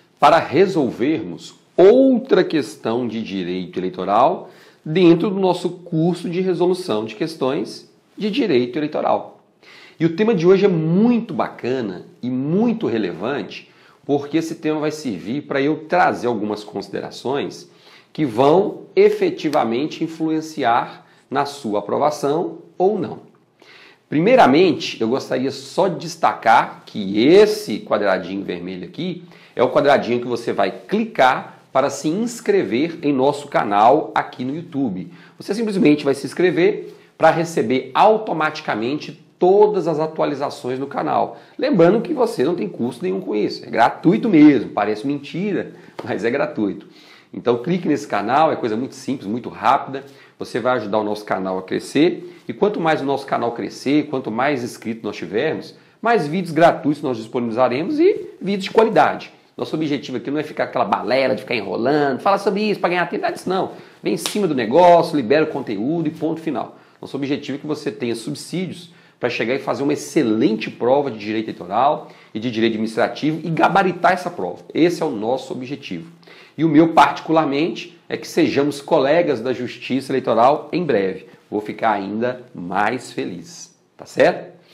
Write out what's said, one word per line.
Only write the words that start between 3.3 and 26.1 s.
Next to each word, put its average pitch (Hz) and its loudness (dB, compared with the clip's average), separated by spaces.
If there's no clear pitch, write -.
eleitoral 95 0
dentro 170 4
do 190 -2
nosso 180 0
curso 165 -2
de 175 -2
resolução 175 -2
de 113 -10
questões 156 -6
de 208 -4
direito 156 0
eleitoral. - -4
E 156 2
o 165 0
tema 214 2
de 170 2
hoje 190 6
é 202 4
muito 185 2
bacana 113 -4
e 123 -4
muito 160 0
relevante, 104 -4
porque 143 -2
esse 165 -2
tema 156 -4
vai 151 -2
servir 117 -6
para 139 -4
eu 151 -2
trazer 123 2
algumas 104 -4
considerações - -8
que 156 -4
vão 143 2
efetivamente 156 2
influenciar 156 -2
na 135 -2
sua 104 -6
aprovação 143 -2
ou 202 2
não. - -10
Primeiramente, 170 4
eu 113 2
gostaria 131 -2
só - -2
de 170 -4
destacar 143 2